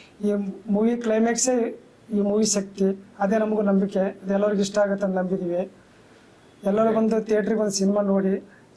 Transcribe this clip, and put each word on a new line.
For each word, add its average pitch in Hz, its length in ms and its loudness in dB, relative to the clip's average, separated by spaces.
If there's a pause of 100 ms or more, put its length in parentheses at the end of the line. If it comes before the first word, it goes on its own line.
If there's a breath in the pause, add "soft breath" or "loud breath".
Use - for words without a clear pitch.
(280 loud breath)
ಈ 202 60 2 (360)
ಮೂವಿ 220 280 2
ಕ್ಲೈಮ್ಯಾಕ್ಸೇ 233 840 0 (300)
ಈ 208 80 0
ಮೂವಿ 208 240 2
ಶಕ್ತಿ. 196 600 -2 (140)
ಅದೇ 202 180 2
ನಮಗೂ 214 240 0
ನಂಬಿಕೆ. 196 380 0
ಅದು 190 340 -4
ಎಲ್ಲರಿಗೂ 202 280 0
ಇಷ್ಟ 196 160 -4
ಆಗುತ್ತೆ 196 280 0
ಅಂತ 190 120 -2
ನಂಬಿದ್ದೀವಿ. 180 540 -4 (920 loud breath)
ಎಲ್ಲರೂ 214 340 2
ಬಂದು 214 280 2
ಥಿಯೇಟ್ರಿಗೆ 214 340 0
ಬಂದು 208 120 0
ಸಿನಿಮಾ 196 300 2
ನೋಡಿ. 196 320 2 (440 loud breath)